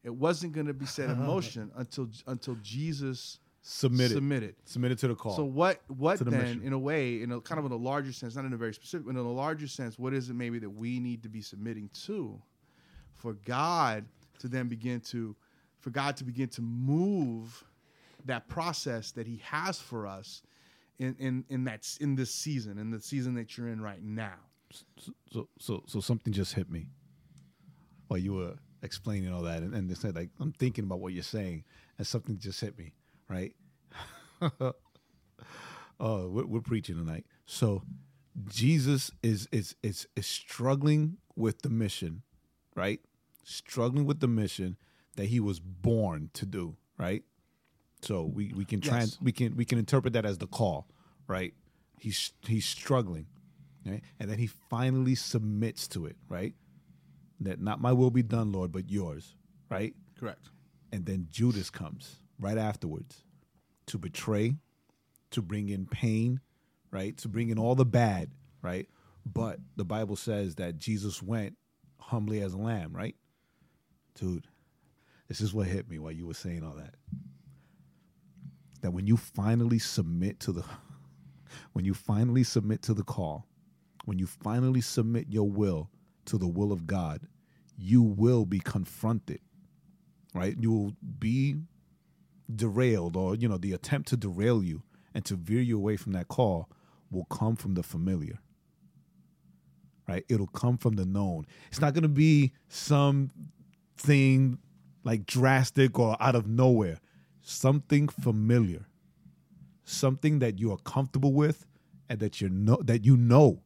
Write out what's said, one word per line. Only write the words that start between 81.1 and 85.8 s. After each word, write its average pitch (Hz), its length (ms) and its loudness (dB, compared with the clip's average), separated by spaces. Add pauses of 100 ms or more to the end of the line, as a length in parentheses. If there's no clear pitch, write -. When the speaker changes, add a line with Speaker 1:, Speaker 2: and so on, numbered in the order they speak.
Speaker 2:
<laughs> - 540 -20
when 92 120 -2
you 95 100 2
finally 120 500 2
submit 107 380 0
to 110 120 2
the 98 100 -2
call, 78 440 -6 (560)
when 98 160 -2
you 92 80 0
finally 123 520 2
submit 117 480 0
your 104 220 2
will 98 400 0 (360)